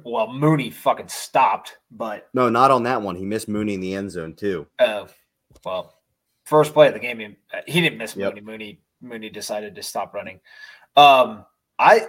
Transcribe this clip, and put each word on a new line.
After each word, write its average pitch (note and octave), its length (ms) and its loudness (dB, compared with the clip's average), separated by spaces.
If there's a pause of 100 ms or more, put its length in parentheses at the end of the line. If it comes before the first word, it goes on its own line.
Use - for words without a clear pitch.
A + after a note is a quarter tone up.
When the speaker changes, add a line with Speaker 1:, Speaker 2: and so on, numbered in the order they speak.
Speaker 1:
well, A#2 280 -4
Mooney C#3 400 0
fucking - 380 -4
stopped, - 680 -2 (140)
but G#2+ 420 -12
Speaker 2:
No, B2+ 160 2
not B2 220 6
on B2+ 120 4
that A#2+ 180 -2
one. F#2+ 140 -6
He F#2+ 100 -10
missed G#2+ 220 -6
Mooney G#2+ 280 -4
in F#2+ 40 -8
the F#2 140 -6
end G2 160 -6
zone E2 240 -10
too. F2+ 320 -4 (140)
Speaker 1:
Oh, - 280 -2 (560)
well, F#2 300 -10 (520)
first D3+ 280 2
play D3 140 8
of B2 60 2
the G#2+ 60 -12
game, A#2+ 200 -10
he, G#2+ 60 -12 (280)
uh, G2 140 -10
he F3 140 0
didn't B2+ 180 -2
miss A2 160 -12
Speaker 2:
Yep. G2 180 -4
Speaker 1:
Mooney. G#2 80 -18
Mooney, G#2+ 380 -16 (220)
Mooney A2+ 280 -14
decided G#2 460 -8
to G2+ 80 -14
stop - 320 -8
running. F#2 240 -12 (560)
Um, C3 500 6 (320)
I, F3 320 4